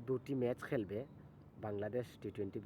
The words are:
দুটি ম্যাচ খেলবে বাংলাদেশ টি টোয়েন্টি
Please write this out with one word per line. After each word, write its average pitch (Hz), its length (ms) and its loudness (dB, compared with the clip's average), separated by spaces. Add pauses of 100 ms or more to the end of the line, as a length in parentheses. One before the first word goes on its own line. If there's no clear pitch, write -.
দুটি 131 240 2 (100)
ম্যাচ 120 160 6 (100)
খেলবে 104 320 2 (640)
বাংলাদেশ 107 420 0 (140)
টি 110 140 -4
টোয়েন্টি 101 320 0